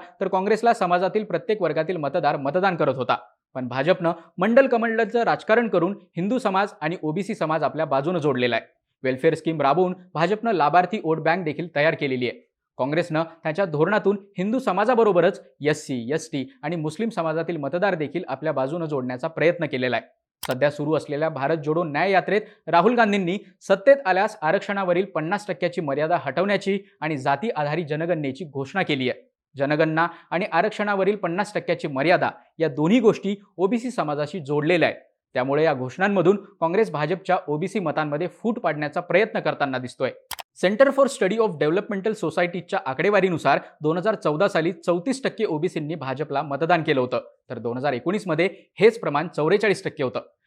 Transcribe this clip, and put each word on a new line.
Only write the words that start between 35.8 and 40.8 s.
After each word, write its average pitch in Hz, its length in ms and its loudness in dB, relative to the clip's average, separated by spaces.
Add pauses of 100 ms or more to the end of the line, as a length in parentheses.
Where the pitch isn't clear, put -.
काँग्रेस 180 300 0
भाजपच्या 160 460 -2 (100)
ओबीसी 156 320 -4
मतांमध्ये 156 480 -2
फूट 220 320 -4
पाडण्याचा 151 400 -4
प्रयत्न 185 400 0
करताना 143 380 -2
दिसतोय. 123 340 -6 (520)
Center 214 240 4